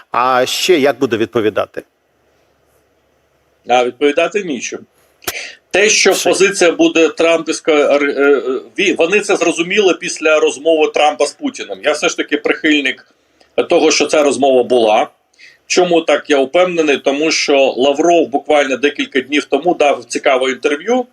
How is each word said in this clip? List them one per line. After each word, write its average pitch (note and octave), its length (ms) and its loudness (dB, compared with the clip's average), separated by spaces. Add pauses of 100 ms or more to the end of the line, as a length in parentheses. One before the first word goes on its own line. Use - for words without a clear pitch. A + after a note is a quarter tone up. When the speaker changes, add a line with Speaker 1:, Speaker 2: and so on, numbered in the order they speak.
(120)
Speaker 1:
А B2+ 340 0
ще - 320 0
як C3 200 0
буде B2 180 -2
відповідати? G#2 680 -4 (1900)
Speaker 2:
А B2 160 2
відповідати E3 600 -2
нічим. B2 340 -8 (920)
Те, G3+ 180 2
що G3 240 2
Speaker 1:
Все. - 180 -2
Speaker 2:
позиція F3+ 420 2
буде D#3+ 360 2
трампівська, D#3+ 640 -2
е, C#3+ 320 2
е, C#3+ 380 2 (360)
ві-, F#3 180 0
вони F3+ 240 0
це F#3+ 160 -2
зрозуміли E3+ 580 -2
після D#3 460 -2
розмови D#3 540 0
Трампа D3 320 0
з - 60 -6
Путіним. G2+ 520 -10
Я D3 80 2
все D#3 160 -4
ж D#3+ 80 -6
таки - 200 -4
прихильник D3 720 -2 (600)
того, D#3 220 2
що C#3+ 160 0
ця D#3 160 2
розмова C3 400 2
була. A2+ 460 2 (580)
Чому F3 340 2
так D3 300 -2
я C#3+ 80 2
впевнений? D#3+ 600 0
Тому D3 320 -2
що C#3+ 280 0 (180)
Лавров C#3+ 520 2
буквально C3+ 480 0
декілька C3+ 440 -2
днів C#3 240 -2
тому D#3+ 300 -2
дав C3+ 300 0
цікаве C3 460 -2
інтерв'ю, E3+ 640 -4